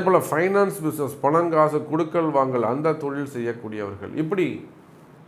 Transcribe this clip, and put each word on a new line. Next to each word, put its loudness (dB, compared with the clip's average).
போல 6
ஃபைனான்ஸ் 0
பிசினஸ், -4
பணங்காசு 4
கொடுக்கல் 0
வாங்கல், 2
அந்த 0
தொழில் -6
செய்யக்கூடியவர்கள். -6
இப்படி 0